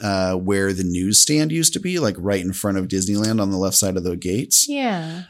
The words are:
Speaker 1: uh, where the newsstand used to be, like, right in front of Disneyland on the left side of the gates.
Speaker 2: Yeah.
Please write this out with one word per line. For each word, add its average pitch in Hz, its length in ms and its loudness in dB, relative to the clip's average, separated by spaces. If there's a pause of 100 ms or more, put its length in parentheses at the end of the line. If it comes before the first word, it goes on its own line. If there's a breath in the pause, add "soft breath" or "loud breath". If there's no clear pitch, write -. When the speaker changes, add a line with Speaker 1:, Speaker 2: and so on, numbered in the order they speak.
Speaker 1:
uh, 95 340 0
where 98 380 2
the 92 100 -2
newsstand 104 680 2
used 165 220 0
to - 60 -2
be, 180 200 -2
like, 104 200 0
right 95 240 0
in 95 100 -2
front 98 240 -2
of 92 100 -2
Disneyland 104 540 0
on 98 100 0
the 95 60 -2
left 92 180 0
side 95 220 2
of 87 60 -4
the 87 120 -2
gates. 92 540 0
Speaker 2:
Yeah. 180 600 -4